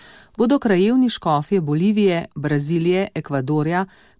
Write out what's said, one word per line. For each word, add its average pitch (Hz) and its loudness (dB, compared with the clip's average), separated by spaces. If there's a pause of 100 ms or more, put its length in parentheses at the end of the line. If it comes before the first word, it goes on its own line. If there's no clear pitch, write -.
(380)
bodo 247 2
krajevni 233 2
škofje 165 -2
Bolivije, 175 0 (100)
Brazilije, 165 0
Ekvadorja, 151 -2 (340)